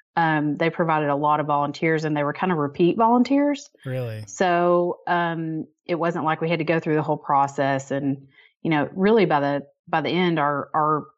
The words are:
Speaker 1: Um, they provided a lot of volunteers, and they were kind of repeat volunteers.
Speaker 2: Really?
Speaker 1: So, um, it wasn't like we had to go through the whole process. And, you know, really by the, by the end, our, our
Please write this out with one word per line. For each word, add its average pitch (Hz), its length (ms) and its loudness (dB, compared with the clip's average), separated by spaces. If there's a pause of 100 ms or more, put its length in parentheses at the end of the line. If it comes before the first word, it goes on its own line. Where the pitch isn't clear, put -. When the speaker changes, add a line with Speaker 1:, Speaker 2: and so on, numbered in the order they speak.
(160)
Speaker 1:
Um, 151 420 0
they 165 140 0
provided 156 380 0
a 143 60 0
lot 151 240 2
of 147 60 -2
volunteers, 151 600 -2
and 151 120 -2
they 147 60 0
were 143 100 -2
kind 185 180 -2
of 170 60 0
repeat 151 400 0
volunteers. 262 720 2 (160)
Speaker 2:
Really? 123 400 -6
Speaker 1:
So, 175 800 2
um, 165 640 -4 (180)
it 175 100 -4
wasn't 165 300 -2
like 156 160 0
we 165 80 -2
had 170 80 0
to 160 80 -2
go 165 140 0
through 160 160 0
the 151 80 2
whole 151 140 -2
process. 135 720 0
And, 139 360 -4 (360)
you 165 80 -2
know, 147 240 0
really 202 300 4
by 156 140 2
the, 143 280 -2 (200)
by 160 140 -2
the 135 80 -4
end, 170 300 0
our, 143 340 -2
our 151 320 0 (120)